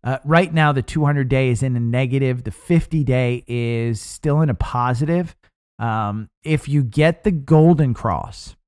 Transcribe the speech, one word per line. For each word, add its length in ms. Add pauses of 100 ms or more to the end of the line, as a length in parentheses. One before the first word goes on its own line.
Uh, 200
right 300
now, 160
the 120
two 220
hundred 240
day 220
is 140
in 100
a 60
negative. 640
The 80
fifty 500
day 460
is 520
still 400
in 100
a 40
positive. 800 (460)
Um, 480 (160)
if 240
you 160
get 400
the 80
golden 640
cross 600 (140)